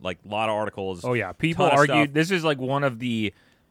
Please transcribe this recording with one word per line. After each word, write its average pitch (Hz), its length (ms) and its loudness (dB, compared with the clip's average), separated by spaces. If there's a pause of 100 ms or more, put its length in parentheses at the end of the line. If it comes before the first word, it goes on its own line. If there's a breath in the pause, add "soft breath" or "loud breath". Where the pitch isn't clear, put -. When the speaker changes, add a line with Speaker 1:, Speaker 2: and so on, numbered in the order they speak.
Speaker 1:
like, 92 240 -6
a - 20 -18
lot 107 220 -2
of 107 60 0
articles. 98 500 -6
Speaker 2:
Oh, 123 80 -2
yeah. 101 180 -2
People 165 340 0
Speaker 1:
ton 151 80 4
of 143 60 6
Speaker 2:
argued, 127 300 4
Speaker 1:
stuff. 139 40 -12
Speaker 2:
this 156 180 2
is, 175 120 0
like, 151 140 0
one 135 260 -2
of 123 160 -2
the 113 340 -2 (380 soft breath)